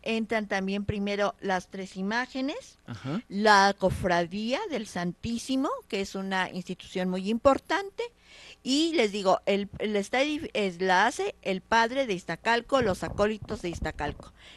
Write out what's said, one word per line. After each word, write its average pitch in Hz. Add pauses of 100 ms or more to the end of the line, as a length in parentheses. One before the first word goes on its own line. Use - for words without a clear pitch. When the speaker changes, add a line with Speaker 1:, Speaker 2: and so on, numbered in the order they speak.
Speaker 1:
entran 220
también 196
primero 202
las 185
tres 190
imágenes, 254
Speaker 2:
Ajá. 135
Speaker 1:
la 202
cofradía 180 (100)
del 240
Santísimo, 233 (160)
que -
es -
una 190
institución 185
muy 185
importante, 277 (640)
y 302
les 220
digo, 190
el, 202 (100)
el 214
está 226
edif-, 302
es, 190
la 185
hace 381
el 190
padre 233
de 202
Iztacalco, 233
los 185
acólitos 208
de 180
Iztacalco. 156 (240)